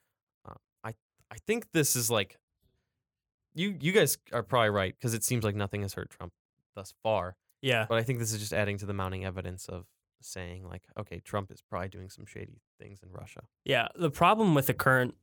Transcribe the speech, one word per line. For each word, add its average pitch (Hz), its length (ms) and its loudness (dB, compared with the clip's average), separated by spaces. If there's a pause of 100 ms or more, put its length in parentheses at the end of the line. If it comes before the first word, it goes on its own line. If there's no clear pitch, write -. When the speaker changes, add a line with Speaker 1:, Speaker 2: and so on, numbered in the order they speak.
(440)
Speaker 1:
Uh, - 100 -16 (300)
I, 113 100 -6 (360)
I 113 60 -18 (100)
think 214 260 -2
this 151 240 4
is, 117 140 0
like, 104 260 0 (1200)
you, 185 260 -2
you 160 120 2
guys 185 260 6 (140)
are 117 100 0
probably 113 280 4
right, 98 300 0
'cause 113 140 0
it 113 80 -2
seems 120 220 0
like 104 100 2
nothing 101 280 -2
has 98 120 -6
hurt - 160 -8
Trump 87 220 -14 (420)
thus 95 280 -14
far. 95 340 0 (240)
Speaker 2:
Yeah. 117 280 2
Speaker 1:
But 113 100 2
I 113 40 4
think 120 160 -2
this 110 140 -2
is 107 80 -4
just 104 120 -8
adding 101 260 0
to 101 80 -10
the 101 80 -4
mounting 95 300 -4
evidence 92 440 -8
of 90 180 -12 (340)
saying, 90 480 -12
like, 90 160 -14 (140)
"Okay, 90 220 -10
Trump 98 320 -6
is - 100 -20
probably 95 280 -8
doing 92 180 -14
some 104 180 -20
shady 107 340 -16 (200)
things 101 220 -20
in 92 100 -20
Russia." - 320 -16 (200)
Speaker 2:
Yeah, 123 300 0
the 170 160 0
problem 190 440 6
with 139 140 4
the 120 60 2
current 127 480 4